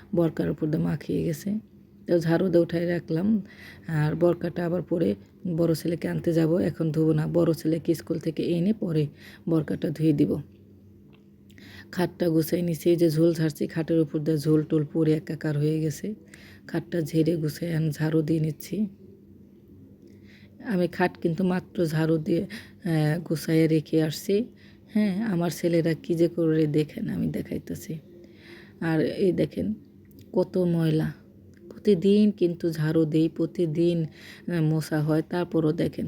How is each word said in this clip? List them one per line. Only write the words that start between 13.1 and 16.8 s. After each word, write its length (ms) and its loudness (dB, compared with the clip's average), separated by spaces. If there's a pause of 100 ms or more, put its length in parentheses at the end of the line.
ঝাড়ছি, 340 -2
খাটের 320 0
উপর 200 -2
দিয়ে 180 0
ঝোল 260 2
টোল 200 0 (100)
পড়ে 200 2
একাকার 440 -4
হয়ে 220 0
গেছে। 280 -4 (600)
খাটটা 340 -4